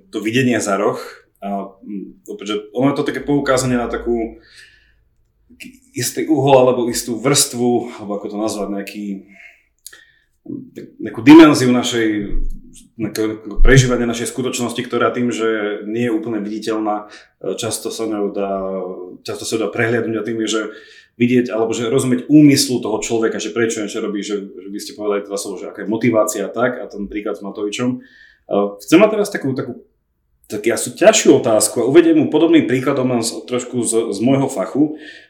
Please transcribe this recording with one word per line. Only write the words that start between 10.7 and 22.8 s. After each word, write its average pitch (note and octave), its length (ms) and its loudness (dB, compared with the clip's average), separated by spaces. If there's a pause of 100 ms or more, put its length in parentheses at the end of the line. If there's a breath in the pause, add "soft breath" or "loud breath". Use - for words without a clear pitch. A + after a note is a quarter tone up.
nejakú A2+ 240 -4
dimenziu C#3+ 480 10
našej, A2 640 0 (580)
nejakého G#2+ 640 -4
prežívania B2 480 6
našej A#2 240 -6
skutočnosti, B2 480 -6
ktorá A#2 320 0
tým, B2 160 -2
že G#2+ 560 -2
nie A#2 240 -2
je A2 80 0
úplne A2+ 240 -4
viditeľná, G#2+ 680 -4 (520 loud breath)
často A2 320 -6
sa A2 160 -6
ňou G2+ 240 -4
dá, G2 200 -4 (680)
často G#2+ 240 -12
sa A2+ 160 -4
dá G2+ 80 -2
prehliadnúť A2+ 480 -2
a G#2 100 -6
tým A2+ 180 -6
je, G#2 40 -4
že A2 140 -2 (540 loud breath)
vidieť A#2+ 360 2
alebo A2 200 0
že A2+ 200 -2
rozumieť B2+ 360 0
úmyslu C#3+ 520 6